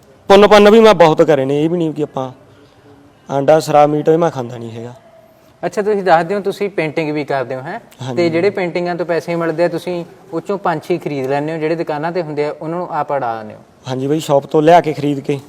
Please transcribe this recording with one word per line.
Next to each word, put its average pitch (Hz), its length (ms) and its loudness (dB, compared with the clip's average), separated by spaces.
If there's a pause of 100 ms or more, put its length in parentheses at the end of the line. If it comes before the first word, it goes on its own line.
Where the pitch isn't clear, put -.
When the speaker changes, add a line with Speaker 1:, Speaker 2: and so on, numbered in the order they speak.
(280)
Speaker 1:
ਪੁੰਨ 202 200 8
ਪੰਨ 208 220 8
ਵੀ 226 100 8
ਮੈਂ 214 140 8
ਬਹੁਤ 160 280 4
ਕਰੇ 139 220 2
ਨੇ, 143 200 -2
ਇਹ 165 60 0
ਵੀ 180 80 -2
ਨਹੀਂ 160 140 -2
ਕਿ 147 100 -6
ਆਪਾਂ 131 300 -8 (960)
ਆਂਡਾ, 139 300 4
ਸ਼ਰਾਬ, 147 300 4
ਮੀਟ 151 180 -2
ਇਹ 160 100 4
ਮੈਂ 170 120 0
ਖਾਂਦਾ 120 280 -10
ਨਹੀਂ 117 120 -12
ਹੈਗਾ। 117 240 -14 (720)
Speaker 2:
ਅੱਛਾ, 190 160 -4
ਤੁਸੀਂ 202 200 0
ਦੱਸ 170 220 2
ਦਿਓ 202 160 -4
ਤੁਸੀਂ 196 300 -6
ਪੇਂਟਿੰਗ 156 400 -4
ਵੀ 151 140 -4
ਕਰਦੇ 135 300 -6
ਹੋ, 131 60 -10
ਹੈਂ? 175 200 -12 (220)
Speaker 1:
ਹਾਂਜੀ। 123 140 -8
Speaker 2:
ਤੇ 170 140 0
ਜਿਹੜੇ 175 200 0
ਪੇਂਟਿੰਗਾਂ 175 460 -6
ਤੋਂ 170 100 -6
ਪੈਸੇ 170 280 -4
ਮਿਲਦੇ 165 300 -2
ਆ, 175 40 0
ਤੁਸੀਂ 170 360 -8 (280)
ਉਹ 165 80 -6
ਚੋਂ 196 180 -8
ਪੰਛੀ 170 400 -4
ਖਰੀਦ 143 280 -6
ਲੈਂਦੇ 143 260 -4
ਹੋ, 165 60 -8
ਜਿਹੜੇ 156 160 -2
ਦੁਕਾਨਾਂ 160 380 -6
ਤੇ 180 100 -6
ਹੁੰਦੇ 147 220 -6
ਆ 147 160 -6
ਉਹਨਾਂ 165 180 -8
ਨੂੰ 175 120 -8
ਆਪ 151 200 -6
ਉਡਾ 123 280 -4
ਦਿੰਦੇ 107 160 -14
ਹੋ? 107 60 -20 (280)
Speaker 1:
ਹਾਂਜੀ 131 180 -6
ਬਾਈ, 156 140 -2
ਸ਼ਾਪ 139 260 0
ਤੋਂ 156 160 0
ਲਿਆ 165 180 6
ਕੇ 151 120 -4
ਖਰੀਦ 143 280 -4
ਕੇ। 139 280 -6